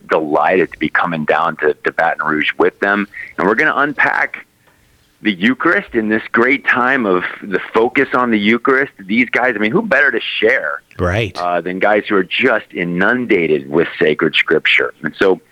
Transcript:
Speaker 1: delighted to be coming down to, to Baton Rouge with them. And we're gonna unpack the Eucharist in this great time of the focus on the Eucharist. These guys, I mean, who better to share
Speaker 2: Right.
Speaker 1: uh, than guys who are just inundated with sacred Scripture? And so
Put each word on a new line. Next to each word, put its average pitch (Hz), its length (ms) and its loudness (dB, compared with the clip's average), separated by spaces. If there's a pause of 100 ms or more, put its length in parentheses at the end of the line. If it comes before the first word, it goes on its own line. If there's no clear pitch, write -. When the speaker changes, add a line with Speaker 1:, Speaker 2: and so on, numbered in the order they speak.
Speaker 1:
delighted 80 640 2
to - 80 -16
be 76 80 -2
coming 82 380 -2
down 78 320 0
to, 73 160 0
to - 180 -6
Baton 82 340 -2
Rouge 76 320 -2
with 90 220 0
them. 101 260 0 (320)
And 82 80 -2
we're 107 100 2
gonna 151 200 0
unpack - 720 -2 (760)
the 104 120 0
Eucharist 131 600 0
in 110 140 -2
this 110 240 0
great 127 340 2
time 127 400 0
of 90 180 2 (200)
the 92 160 -4 (140)
focus 123 400 2
on 123 180 0
the 107 80 2
Eucharist. 120 580 0
These 107 320 -2
guys, 120 260 0
I 101 40 -6
mean, 107 140 0
who 202 80 2
better - 280 2
to 113 120 -2
share 101 600 0 (180)
Speaker 2:
Right. 90 380 -2
Speaker 1:
uh, 87 220 -2
than 90 200 -4
guys 104 280 2
who 104 80 0
are 95 80 2
just 113 500 0
inundated 87 960 0
with 78 200 2 (100)
sacred 78 360 0
Scripture? - 580 0 (100)
And 78 140 -6
so 95 240 2 (100)